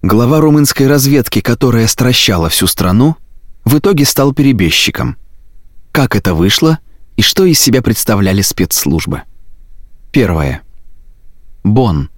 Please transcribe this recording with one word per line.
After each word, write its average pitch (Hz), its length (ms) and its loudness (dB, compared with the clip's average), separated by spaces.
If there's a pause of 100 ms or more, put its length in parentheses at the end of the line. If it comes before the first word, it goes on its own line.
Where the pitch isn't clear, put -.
Глава 120 400 2
румынской 147 440 2
разведки, 139 540 2
которая 117 460 0
стращала 104 640 0
всю - 160 -2
страну, 110 500 2 (480)
в 131 140 2
итоге 160 260 2
стал 135 300 0
перебежчиком. 95 840 0 (760)
Как 135 220 0
это - 200 -2
вышло 101 440 2 (380)
и - 60 0
что - 240 2
из 165 120 2
себя 123 220 2
представляли 101 640 0
спецслужбы? - 800 -4 (920)
Первое. 80 480 0 (1040)
Бонн. 101 540 0